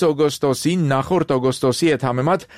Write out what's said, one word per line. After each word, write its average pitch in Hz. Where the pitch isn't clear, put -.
օգոստոսին 151
նախորդ 147
օգոստոսի 131
հետ 139
համեմատ 135